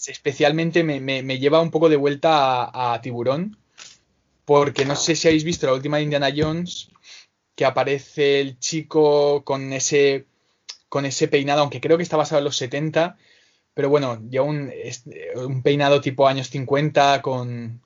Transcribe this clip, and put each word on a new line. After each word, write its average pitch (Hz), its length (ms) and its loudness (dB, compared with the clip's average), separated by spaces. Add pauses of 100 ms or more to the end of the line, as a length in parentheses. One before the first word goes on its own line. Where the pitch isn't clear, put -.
especialmente 156 760 0
me, 147 160 -2
me, 135 240 -4
me 131 160 -4
lleva 147 220 4
un 165 100 0
poco 160 180 4
de 151 80 4
vuelta 143 680 2
a, 123 300 -2
a 117 80 -6
Tiburón, 131 560 -4 (880)
porque 143 400 4
no 139 100 -2
sé 160 200 0
si 165 120 2
habéis 160 160 4
visto 165 240 -4
la 131 60 2
última 147 240 -2
de 151 60 0
Indiana 143 320 0
Jones, 160 540 -4 (680)
que 139 100 0
aparece 139 760 0
el 135 180 -8
chico 147 840 2
con 135 300 -6
ese, 139 520 2 (640)
con 139 160 -4
ese 139 220 -2
peinado, 143 340 0
aunque 131 200 -2
creo 160 160 2
que 175 60 0
está 165 140 -4
basado 151 220 0
en 143 60 -2
los - 120 -4
setenta, 156 600 -4 (560)
pero 139 160 -2
bueno, 131 400 0
ya 127 120 -2
un, 143 320 -2
es-, - 300 -12 (320)
un 127 280 -6
peinado 143 380 4
tipo 139 260 2
años 135 220 -2
cincuenta, 139 720 2
con, 120 640 -8